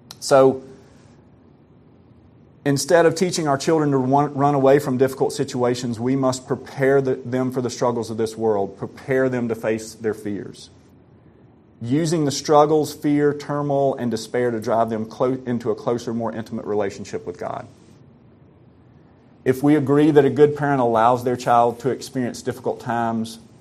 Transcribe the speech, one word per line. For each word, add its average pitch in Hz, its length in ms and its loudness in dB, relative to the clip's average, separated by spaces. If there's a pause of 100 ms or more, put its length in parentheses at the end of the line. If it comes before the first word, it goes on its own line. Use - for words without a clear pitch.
(200)
so 135 440 4 (2000)
instead 165 400 4
of 165 100 4
teaching 175 320 -2
our 139 100 2
children 151 340 0
to 139 60 2
run, 139 360 2
run 143 200 2
away 135 240 6
from 139 200 0
difficult 131 360 0
situations, 123 640 -2
we 127 160 -2
must 131 300 -2
prepare 139 560 0
the, 131 140 -2
them 127 360 -4
for 131 100 -4
the 120 80 -4
struggles 117 420 -4
of 110 60 -8
this 110 200 -4
world, 104 400 -2
prepare 131 520 -2
them 123 180 -2
to 113 80 -4
face 110 400 -6
their 107 180 -4
fears, - 560 -10 (1120)
using 151 440 0
the 135 60 0
struggles, 151 640 4
fear, 147 400 2
turmoil, 143 640 -2
and 120 160 -4
despair 120 400 -2
to 110 80 -4
drive 113 320 0
them 110 160 -4
clo-, 127 400 -2
into 120 240 -2
a 104 40 0
closer, 120 380 -4
more 113 180 -4
intimate 110 340 -10
relationship 101 600 -6
with 90 140 -12
God. - 280 -10 (1800)
If 131 200 0
we 147 120 4
agree 147 360 4
that 143 120 6
a 139 60 4
good 147 260 4
parent 143 260 -2
allows 117 420 2
their 123 120 -2
child 120 440 2
to 131 100 -4
experience - 540 -6
difficult - 360 -6
times, 113 600 -4 (220)